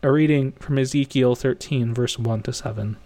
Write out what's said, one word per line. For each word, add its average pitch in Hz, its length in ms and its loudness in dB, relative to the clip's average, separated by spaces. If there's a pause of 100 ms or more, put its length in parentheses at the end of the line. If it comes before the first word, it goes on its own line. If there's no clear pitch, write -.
A 139 80 4
reading 147 420 4
from 139 260 -4
Ezekiel 131 560 2
thirteen, 123 580 -2
verse 120 240 -2
one 113 240 -2
to 127 100 -6
seven. 107 540 -6